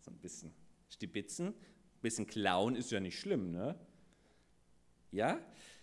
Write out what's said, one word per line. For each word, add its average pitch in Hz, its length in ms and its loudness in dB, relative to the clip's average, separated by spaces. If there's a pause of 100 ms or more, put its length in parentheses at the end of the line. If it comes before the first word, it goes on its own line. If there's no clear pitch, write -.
so - 100 -16
ein 85 80 -14
bisschen 85 340 -12 (380)
stibitzen, 101 580 -4
ein - 540 -14
bisschen 113 240 0
klauen 101 500 4
ist 120 140 -2
ja 104 100 2
nicht 92 180 -4
schlimm, 113 340 0
ne?“ 107 260 -2 (1300)
Ja, 135 300 2 (420)